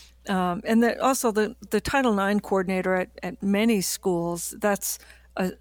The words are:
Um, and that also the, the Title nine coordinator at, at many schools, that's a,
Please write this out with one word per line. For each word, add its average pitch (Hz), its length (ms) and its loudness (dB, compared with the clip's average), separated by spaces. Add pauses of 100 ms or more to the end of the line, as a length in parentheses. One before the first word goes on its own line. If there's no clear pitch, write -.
(280)
Um, 180 380 0
and 226 180 4
that 233 160 0
also 247 320 2
the, 214 240 0 (140)
the 214 120 0
Title 254 320 2
nine 202 260 2
coordinator 185 560 0
at, 185 140 -2 (120)
at 175 220 -8
many 202 380 2
schools, 170 800 -2
that's - 380 -2 (400)
a, 185 240 -2